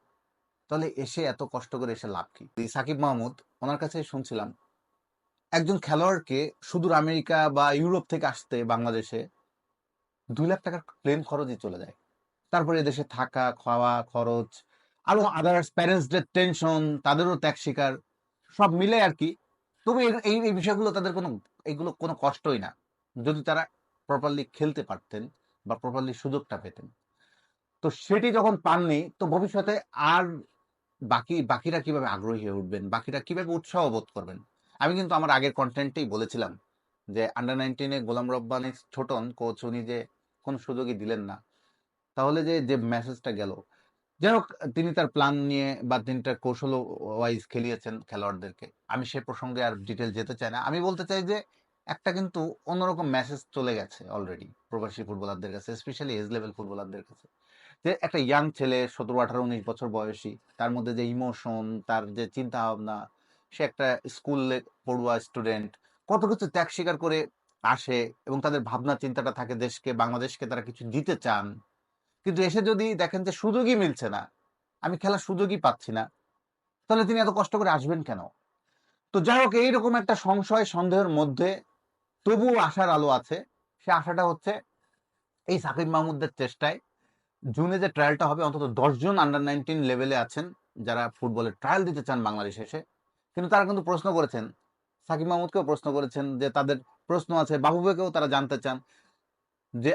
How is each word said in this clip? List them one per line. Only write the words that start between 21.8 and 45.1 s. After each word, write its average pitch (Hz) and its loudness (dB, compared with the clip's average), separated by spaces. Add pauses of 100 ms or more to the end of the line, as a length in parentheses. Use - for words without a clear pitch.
কোনো 160 -4
কষ্টই 139 0
না, - -8 (460)
যদি 151 0
তারা 160 0 (400)
প্রপারলি 143 0
খেলতে 151 -2
পারতেন 107 -10 (380)
বা 113 -2
প্রপারলি 127 -4
সুযোগটা 135 -6
পেতেন। - -16 (920)
তো 156 2
সেটি 214 2
যখন 214 4
পাননি, 165 2
তো 190 -2
ভবিষ্যতে 196 0 (120)
আর 165 2 (600)
বাকি, 123 0
বাকিরা 135 0
কিভাবে 143 -2
আগ্রহী 107 -2
হয়ে 98 -4
উঠবেন, 95 -6
বাকিরা 127 -4
কিভাবে 170 -4
উৎসাহ 170 0
বোধ 110 -2 (100)
করবেন? 92 -10 (400)
আমি 156 2
কিন্তু 180 0
আমার 156 2
আগের 135 4
কনটেন্টেই 139 -2
বলেছিলাম 107 -4 (500)
যে 107 0
under 123 -2
নাইনটিনে 131 -4
গোলাম 120 -4
রব্বানী 127 -4 (220)
ছোটন 127 -4
কোচ, 117 -6
উনি 120 -4
যে 117 -6 (360)
কোনো 139 -6
সুযোগই 123 -4
দিলেন 107 -4
না, 98 -12 (720)
তাহলে 147 2
যে, 165 2
যে 135 2
মেসেজটা 117 -4
গেল, 98 -6 (640)
যাই 196 6
হোক, 226 2 (220)
তিনি 165 0
তার 160 2
প্ল্যান 143 2